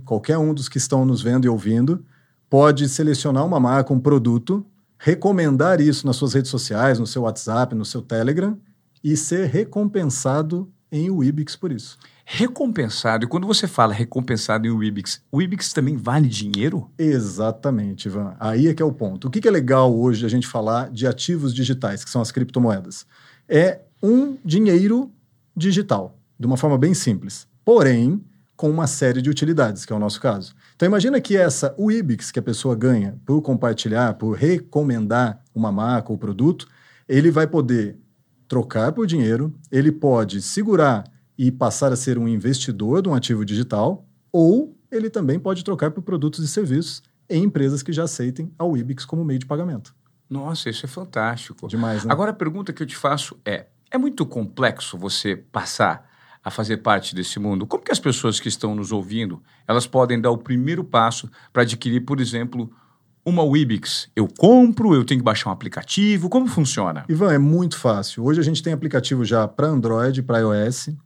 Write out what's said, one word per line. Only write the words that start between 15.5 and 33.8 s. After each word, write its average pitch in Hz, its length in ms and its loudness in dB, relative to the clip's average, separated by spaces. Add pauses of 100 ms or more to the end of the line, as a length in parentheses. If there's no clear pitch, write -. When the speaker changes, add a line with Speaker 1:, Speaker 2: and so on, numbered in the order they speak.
Speaker 2:
também 147 200 0
vale 127 320 2
dinheiro? 107 720 -2
Speaker 1:
Exatamente, 110 1080 -2
Ivan. 98 340 -6
Aí 110 260 2
é 165 60 4
que 160 100 -2
é 156 40 2
o 143 60 0
ponto. 101 360 -6
O - 20 -4
que 208 120 -4
que 233 60 4
é - 20 6
legal 131 440 4
hoje 117 300 2
a 113 40 0
gente 123 180 0
falar 113 440 -2
de 123 160 -4
ativos 143 460 -2
digitais, 127 500 -2
que - 60 -16
são 120 140 -2
as 110 80 -4
criptomoedas? 113 760 -2 (420)
É 175 340 2 (220)
um 262 400 2
dinheiro 208 680 2 (440)
digital, 170 640 -2 (220)
de 113 60 -4
uma 127 100 2
forma 139 220 2
bem 160 160 4
simples. 98 520 -4 (160)
Porém, 143 600 4 (320)
com 151 140 0
uma 160 160 0
série 127 340 0
de 127 80 0
utilidades, 147 560 0
que - 80 -8
é 107 40 -4
o - 20 -2
nosso 104 200 -2
caso. 101 360 -4 (220)
Então, 175 100 2
imagina 208 340 2
que 202 160 -2
essa 160 420 2
Wibix 202 520 0
que - 80 -4
a 120 40 -4
pessoa 123 320 -2
ganha 110 520 0
por 151 160 2
compartilhar, 117 720 0